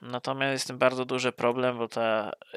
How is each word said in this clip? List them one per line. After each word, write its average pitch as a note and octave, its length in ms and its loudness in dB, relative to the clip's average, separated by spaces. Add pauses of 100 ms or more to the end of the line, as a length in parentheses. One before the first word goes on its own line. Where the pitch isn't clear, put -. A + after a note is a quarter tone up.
natomiast C3+ 500 -2
jest C3 120 -2
z - 20 -10
tym B2+ 120 -8
bardzo B2+ 260 4
duży B2+ 280 0
problem, B2 460 2
bo A#2 100 -2
ta A2 440 0 (240)